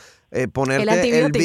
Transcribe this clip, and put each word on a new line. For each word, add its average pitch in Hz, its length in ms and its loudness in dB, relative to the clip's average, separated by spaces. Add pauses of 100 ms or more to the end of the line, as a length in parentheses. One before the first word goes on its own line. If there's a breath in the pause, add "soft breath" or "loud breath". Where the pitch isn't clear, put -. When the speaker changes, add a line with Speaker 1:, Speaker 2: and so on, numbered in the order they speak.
(320 loud breath)
Speaker 1:
eh, 127 160 -2
ponerte 135 360 -2
el 208 60 0
Speaker 2:
antibiótico. 220 560 2